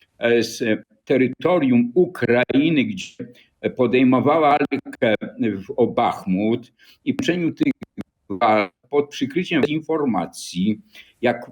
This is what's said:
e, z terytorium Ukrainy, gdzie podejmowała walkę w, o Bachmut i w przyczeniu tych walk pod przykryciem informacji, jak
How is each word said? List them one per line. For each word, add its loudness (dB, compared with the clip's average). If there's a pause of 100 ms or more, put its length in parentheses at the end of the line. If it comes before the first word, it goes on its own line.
(180)
e, 2
z -4 (200)
terytorium 2
Ukrainy, 2
gdzie -10 (460)
podejmowała 2 (120)
walkę -2 (260)
w, -2 (120)
o 2
Bachmut -2 (320)
i -2
w -4
przyczeniu -2
tych -2 (560)
walk 0 (180)
pod 0
przykryciem -2
informacji, -4 (420)
jak -2